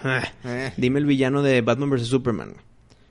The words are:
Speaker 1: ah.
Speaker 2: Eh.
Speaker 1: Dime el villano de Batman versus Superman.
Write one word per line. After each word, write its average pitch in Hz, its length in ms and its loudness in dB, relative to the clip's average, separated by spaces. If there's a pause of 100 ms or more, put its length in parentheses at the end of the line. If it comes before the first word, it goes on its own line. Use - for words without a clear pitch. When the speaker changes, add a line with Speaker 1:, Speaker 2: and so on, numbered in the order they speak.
Speaker 1:
ah. 131 200 -2 (200)
Speaker 2:
Eh. 127 320 -8
Speaker 1:
Dime 127 240 2
el 147 60 0
villano 139 360 2
de 131 200 4
Batman 120 300 0
versus 120 180 0
Superman. 117 460 -2 (560)